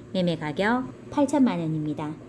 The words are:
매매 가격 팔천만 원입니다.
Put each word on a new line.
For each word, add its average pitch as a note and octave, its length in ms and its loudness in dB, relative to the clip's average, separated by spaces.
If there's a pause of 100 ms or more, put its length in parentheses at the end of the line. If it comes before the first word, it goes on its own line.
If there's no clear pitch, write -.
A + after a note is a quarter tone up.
(140)
매매 F3 240 2
가격 G3 720 -2
팔천만 C4+ 500 4
원입니다. D#3 540 -2 (160)